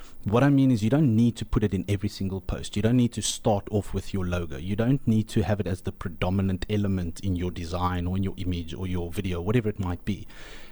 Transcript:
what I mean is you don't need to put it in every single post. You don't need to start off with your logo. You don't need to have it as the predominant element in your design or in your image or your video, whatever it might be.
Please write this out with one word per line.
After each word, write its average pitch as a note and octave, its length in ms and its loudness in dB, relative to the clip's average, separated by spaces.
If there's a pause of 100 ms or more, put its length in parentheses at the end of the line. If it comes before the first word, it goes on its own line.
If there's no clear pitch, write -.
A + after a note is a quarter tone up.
(240)
what A2 180 4
I C#3+ 80 6
mean C3+ 220 6
is G#2+ 100 2
you A2 80 2
don't C#3+ 240 4
need A#2 220 4
to - 80 -6
put - 180 0
it G#2 100 2
in F#2+ 160 0
every G2+ 200 0
single F#2+ 320 -4
post. - 340 -6
You G2+ 80 0
don't A#2+ 140 4
need A#2+ 160 4
to G#2 100 -6
start - 480 0
off G#2 240 -2
with - 180 -4
your F#2+ 140 -2
logo. E2+ 320 -2
You F#2 160 -4
don't A#2 320 2
need A2 220 4
to G#2+ 160 2
have G2+ 160 0
it F2+ 80 -4
as F2+ 140 -2
the F#2 100 -6
predominant F#2+ 760 -2
element G2 520 0
in G2 160 0
your F2+ 160 -2
design F2 560 -2
or F#2 80 -2
in G2 80 0
your F#2+ 120 -4
image F2 380 -4
or F2+ 140 -6
your F2 240 -2
video, F2+ 280 -2
whatever G#2+ 280 2
it G2+ 100 -2
might F2+ 260 -4
be. G2 220 -4 (440)